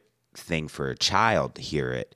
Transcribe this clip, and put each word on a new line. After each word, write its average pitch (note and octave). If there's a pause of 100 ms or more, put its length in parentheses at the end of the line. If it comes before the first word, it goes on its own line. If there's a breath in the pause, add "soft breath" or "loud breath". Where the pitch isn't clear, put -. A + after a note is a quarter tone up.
(360)
thing D#2
for C#2+
a B1+
child F#2+
to -
hear B1+
it B1